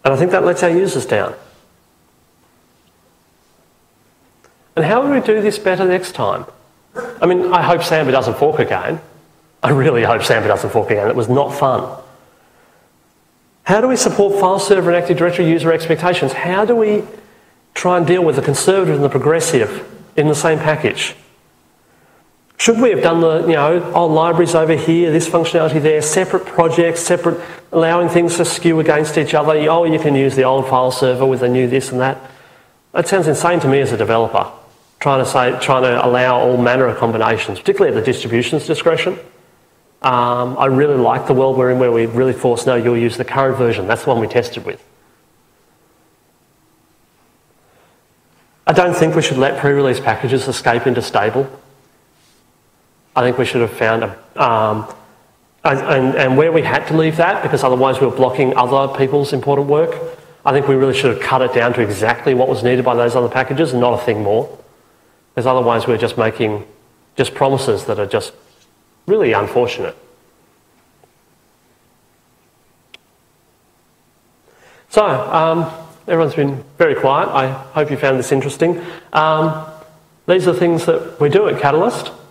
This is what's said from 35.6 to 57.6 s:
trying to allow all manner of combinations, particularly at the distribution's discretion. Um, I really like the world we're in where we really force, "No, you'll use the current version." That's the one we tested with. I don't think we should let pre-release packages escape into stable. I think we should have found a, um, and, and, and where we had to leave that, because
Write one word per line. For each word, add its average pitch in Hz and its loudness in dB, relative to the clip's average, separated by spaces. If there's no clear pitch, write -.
trying 131 0
to 120 0
allow 123 2
all 123 2
manner 123 2
of 113 -2
combinations, 110 -2
particularly 190 0
at 113 0
the 101 -4
distribution's 123 -2
discretion. 165 -2
Um, 123 0
I 131 0
really 139 2
like 123 0
the 143 2
world 131 2
we're 127 2
in 127 0
where 127 2
we 117 2
really 120 0
force, 120 -2
"No, 127 2
you'll 120 0
use 117 -2
the - -6
current 135 -2
version." 110 -2
That's 117 -2
the 147 0
one 117 0
we 107 -2
tested - -4
with. 90 -12
I - 2
don't 175 2
think 160 2
we 160 2
should 131 -2
let 139 0
pre-release 139 0
packages 117 -2
escape 120 -2
into 123 0
stable. 113 -2
I 127 2
think 123 0
we 131 0
should 120 -2
have 113 0
found 113 -2
a, - -8
um, 110 0
and, 139 0
and, 135 0
and 131 2
where 160 4
we 160 2
had 151 -2
to 156 0
leave 160 0
that, 180 0
because - -2